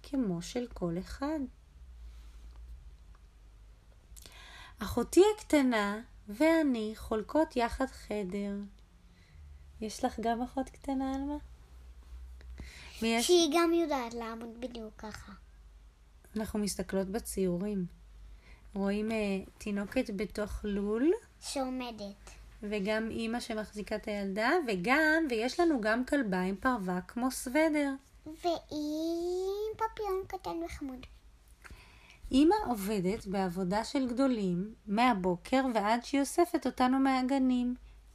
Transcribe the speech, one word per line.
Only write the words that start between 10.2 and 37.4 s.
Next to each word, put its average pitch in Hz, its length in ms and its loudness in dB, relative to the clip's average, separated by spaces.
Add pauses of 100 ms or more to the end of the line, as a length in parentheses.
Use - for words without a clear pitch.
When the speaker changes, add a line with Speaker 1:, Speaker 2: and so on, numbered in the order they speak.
Speaker 1:
אחות 254 280 -4
קטנה, 269 460 -4
עלמה? 277 220 -4 (1600)
ויש 226 260 2
Speaker 2:
שהיא 339 260 8
גם 339 200 6
יודעת 285 400 2
לעמוד 226 460 -8
בדיוק 233 380 -10
ככה. 208 340 -12 (1040)
Speaker 1:
אנחנו 214 240 -4
מסתכלות 190 480 -2
בציורים. 190 800 -2 (880)
רואים, 202 360 0
אה, 220 60 -2 (400)
תינוקת 208 580 -2
בתוך 208 480 -4
לול. 208 480 2 (280)
Speaker 2:
שעומדת. 247 880 -6 (340)
Speaker 1:
וגם 214 460 0
אימא 226 300 -2
שמחזיקה 214 560 -6
את 208 120 -6
הילדה, 208 440 0 (160)
וגם, 294 640 4
ויש 240 300 0
לנו 320 220 4
גם 226 240 2
כלבה 208 360 2
עם 190 140 0
פרווה 190 460 0
כמו 247 300 -2
סוודר. 294 600 2 (340)
Speaker 2:
ועם 339 1500 -2
פפיון 427 520 -2
קטן 339 380 -8
וחמוד. 254 400 -10 (1300)
Speaker 1:
אימא 302 240 6 (120)
עובדת 208 580 -2
בעבודה 190 580 0
של 262 240 -2
גדולים 220 680 0 (140)
מהבוקר 214 800 2 (100)
ועד 220 300 2
שהיא 277 160 2
אוספת 330 440 2
אותנו 254 340 4
מהגנים. 254 760 2 (400)